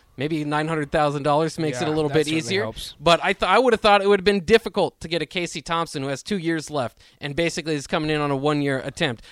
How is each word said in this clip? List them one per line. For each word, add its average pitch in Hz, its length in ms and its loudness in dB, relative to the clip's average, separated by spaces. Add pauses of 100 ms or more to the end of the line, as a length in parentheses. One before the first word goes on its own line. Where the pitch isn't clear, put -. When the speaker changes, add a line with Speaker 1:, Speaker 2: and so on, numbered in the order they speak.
(180)
Speaker 1:
Maybe 151 260 -4
nine 151 240 -2
hundred 156 240 -4
thousand 147 320 0
dollars 151 340 0
makes 156 220 -4
it 175 80 -2
Speaker 2:
Yeah, 156 60 -2
Speaker 1:
a - 20 0
little 156 140 0
Speaker 2:
that 139 60 -6
Speaker 1:
bit 156 100 2
Speaker 2:
certainly 156 140 -2
Speaker 1:
easier. 190 240 -2
Speaker 2:
helps. - 360 -10
Speaker 1:
But 160 240 4
I 180 80 0
th-, 196 180 0
I 190 80 6
would 254 140 6
have 220 80 2
thought 202 220 6
it 196 80 2
would 202 100 6
have 180 60 -2
been 202 180 2
difficult 196 560 2
to - 80 -14
get 160 140 -2
a 156 40 -4
Casey 175 360 -6
Thompson, 165 420 -4
who 135 60 -4
has 135 140 -6
two 208 140 -4
years 165 320 -2
left 139 280 -4 (240)
and 143 160 -6
basically 160 380 -2
is 139 120 -6
coming 156 220 -2
in 151 100 0
on 147 100 0
a 143 60 0
one-year 143 440 0
attempt. 139 520 -6